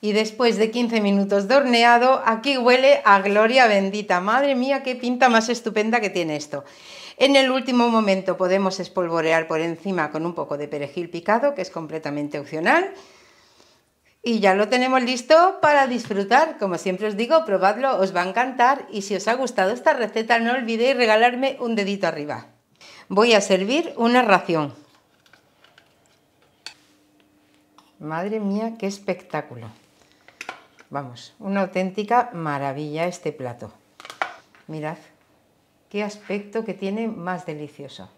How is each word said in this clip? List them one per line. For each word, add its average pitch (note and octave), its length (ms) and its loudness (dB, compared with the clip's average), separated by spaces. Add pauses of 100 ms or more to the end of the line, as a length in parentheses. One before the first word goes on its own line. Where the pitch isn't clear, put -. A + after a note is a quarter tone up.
Y G#3 100 -2
después A3 440 0
de A3 140 0
quince A#3 280 -2
minutos G3+ 480 0
de C4 80 4
horneado, B3 680 4
aquí A3+ 320 0
huele C4 480 4
a G3 160 8
gloria A3 460 4
bendita. G3 520 0
Madre B3+ 360 0
mía, C4+ 260 -2
qué B3+ 140 -6
pinta B3 340 2
más A3+ 180 2
estupenda A3+ 540 -2
que G#3 80 -4
tiene E3+ 260 -4
esto. D3 300 -10 (520)
En C#4 180 4
el C4+ 160 4
último B3+ 360 2
momento F#3+ 480 2
podemos F#3+ 440 0
espolvorear E3 680 -2
por D#3+ 140 -2
encima E3 480 -4
con D#3 160 -6
un F3 80 -6
poco D#3 240 -8
de C#3+ 100 -8
perejil D3 440 -10
picado, A#3 420 -2
que C#4 80 -8
es F3+ 80 -8
completamente D3 680 -8
opcional. G#3+ 520 -2 (1300)
Y A#3 160 -2
ya F#3+ 160 4
lo G#3 140 0
tenemos B3+ 340 2
listo D#4 580 2
para D4 240 4
disfrutar. A#3+ 720 0
Como F3+ 220 -4
siempre F#3+ 280 -4
os G#3+ 80 -4
digo, A#3 300 2
probadlo, G#3 540 2
os F#3 160 0
va F3 80 0
a F3+ 40 -2
encantar. B3+ 640 0
Y G3+ 120 -8
si G3+ 120 -6
os F#3 120 -4
ha A3+ 80 2
gustado A#3 360 -2
esta B3 220 0
receta, A3+ 460 0
no A3+ 140 -2
olvidéis A#3+ 440 0
regalarme B3 640 2
un A#3 160 -4
dedito G3+ 320 -2
arriba. D3 400 -8 (600)
Voy A3 260 4
a G3+ 80 6
servir G3+ 560 0
una A#3 260 4
ración. E3+ 500 2 (3250)
Madre F3 400 -6
mía, G#3 400 -4
qué F#3+ 80 -4
espectáculo. D3 840 -10 (1200)
Vamos, C3 500 -12
una G3 220 -4
auténtica G#3 720 -2
maravilla D3 720 -6
este F3 260 -8
plato. A#2+ 400 -12 (960)
Mirad, D#3 300 -8 (920)
qué G#3 140 -6
aspecto G#3 600 -8
que G#3+ 80 -8
tiene G3+ 340 -6
más F3 380 -8
delicioso. C#3+ 720 -14